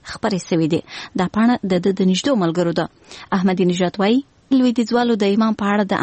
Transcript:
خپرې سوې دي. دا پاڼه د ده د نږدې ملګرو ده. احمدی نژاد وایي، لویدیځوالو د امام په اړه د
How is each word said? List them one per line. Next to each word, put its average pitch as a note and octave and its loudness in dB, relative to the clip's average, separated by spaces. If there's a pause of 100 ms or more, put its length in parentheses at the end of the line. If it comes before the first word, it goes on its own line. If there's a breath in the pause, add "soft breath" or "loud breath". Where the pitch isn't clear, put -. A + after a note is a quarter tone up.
(140)
خپرې G3+ -4
سوې E3 2
دي. E3 2 (380 loud breath)
دا F3+ 2
پاڼه A3+ 2
د F#3+ -2 (120)
ده G3 2
د F#3+ 2
نږدې A3+ 0 (140)
ملګرو E3+ 0
ده. D#3+ -4 (500 loud breath)
احمدی F#3 0 (100)
نژاد F3+ -2
وایي، A#3 2 (220)
لویدیځوالو A#3+ 2
د G3+ 2
امام A3 0
په G3+ -2
اړه G#3 2
د G3+ -2